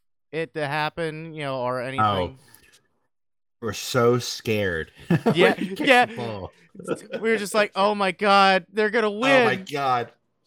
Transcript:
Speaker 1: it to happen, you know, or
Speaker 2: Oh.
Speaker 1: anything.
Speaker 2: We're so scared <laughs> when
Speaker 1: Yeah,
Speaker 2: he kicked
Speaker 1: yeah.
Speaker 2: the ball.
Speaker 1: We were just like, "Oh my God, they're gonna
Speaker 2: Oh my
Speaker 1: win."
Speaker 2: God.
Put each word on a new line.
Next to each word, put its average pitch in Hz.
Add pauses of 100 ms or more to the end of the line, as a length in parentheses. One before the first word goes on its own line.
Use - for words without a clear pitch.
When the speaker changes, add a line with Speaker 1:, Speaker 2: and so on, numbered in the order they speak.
(320)
Speaker 1:
it 160
to 151
happen, 156
you 151
know, 135
or 123
Speaker 2:
Oh. 120
Speaker 1:
anything. 107 (1200)
Speaker 2:
We're 110
so 120
scared 101
<laughs> -
when 175
Speaker 1:
Yeah, 180
Speaker 2:
he 196
kicked 190
Speaker 1:
yeah. 254
Speaker 2:
the 220
ball. 233 (720)
Speaker 1:
We 220
were 226
just 202
like, 214
"Oh 202
my 196
God, 190
they're 214
gonna 214
Speaker 2:
Oh 208
my 262 (100)
Speaker 1:
win." 190
Speaker 2:
God. 131 (360)